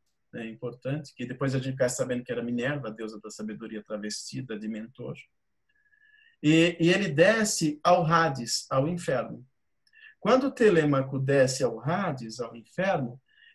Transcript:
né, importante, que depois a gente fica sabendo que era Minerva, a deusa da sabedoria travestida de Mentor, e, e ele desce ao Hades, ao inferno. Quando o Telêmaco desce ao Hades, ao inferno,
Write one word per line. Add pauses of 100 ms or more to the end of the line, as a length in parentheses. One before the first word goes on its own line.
(320)
né,
importante,
que
depois
a
gente
fica
sabendo
que
era
Minerva,
a
deusa
da
sabedoria
travestida
de
Mentor, (1300)
e,
e
ele
desce
ao
Hades,
ao
inferno. (720)
Quando
o
Telêmaco
desce
ao
Hades,
ao
inferno, (340)